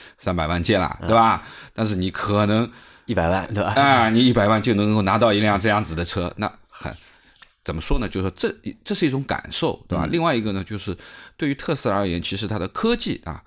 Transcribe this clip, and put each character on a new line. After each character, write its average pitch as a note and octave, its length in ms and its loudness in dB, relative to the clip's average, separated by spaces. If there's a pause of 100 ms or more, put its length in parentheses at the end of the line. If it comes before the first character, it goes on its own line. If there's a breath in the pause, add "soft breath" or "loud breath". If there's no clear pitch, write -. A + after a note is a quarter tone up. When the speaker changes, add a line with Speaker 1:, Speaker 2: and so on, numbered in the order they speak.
(180 loud breath)
Speaker 1:
三 F#2 180 -4
百 D#2+ 100 -2
万 F2 160 -2
见 G2+ 160 2
了， D2+ 220 -2
Speaker 2:
嗯。 E2 80 -8
Speaker 1:
对 A2 80 4
吧？ A2 280 4 (280 loud breath)
但 A2+ 120 -4
是 G#2+ 120 -2
你 F#2 140 -2
可 G#2 360 0
能 A2+ 240 2 (360 loud breath)
Speaker 2:
一 A2+ 80 -2
百 E2+ 140 2
万， F#2+ 240 -2
对 G2+ 120 -2
吧？ G2 80 -2
Speaker 1:
啊， B2+ 380 4
你 A#2 140 6
一 B2+ 80 6
百 A2 140 4
万 G#2+ 160 4
就 A#2 120 2
能 G#2 200 2
够 G#2+ 80 2
拿 G2 160 2
到 A2+ 140 4
一 G2+ 80 2
辆 G#2 180 2
这 G#2+ 100 0
样 G#2 140 2
子 D#2+ 120 -6
的 E2+ 100 -2
车， F2 320 -4
那 G#2 160 -6 (160)
很， - 260 -12 (720 loud breath)
怎 D#2+ 100 -6
么 E2 60 -6
说 - 180 2
呢？ G#2 100 -2
就 F#2+ 140 -4
是 F#2+ 60 0
说 - 80 -4
这， - 180 -2 (300)
这 G#3 100 -4
是 F3+ 100 0
一 C#3+ 60 2
种 C3+ 140 -2
感 - 260 -6
受， - 380 -4
对 - 100 -2
吧？ - 60 0
Speaker 2:
嗯。 - 80 -4
Speaker 1:
另 E3 100 0
外 E3 100 2
一 A#2+ 80 0
个 G#2+ 120 -2
呢， F#2+ 100 -4
就 G#2 160 -8
是 F#2 180 -8 (400 loud breath)
对 D3+ 120 -2
于 C#3 60 0
特 D#3 200 -4
斯 C3 140 -2
拉 G2 80 0
而 G2+ 100 0
言， F2 160 -2
其 - 140 -4
实 G#2+ 100 -4
它 G#2 140 -4
的 F#2 80 -4
科 A#3 260 0
技 A#3 300 -4
啊， D2+ 220 -10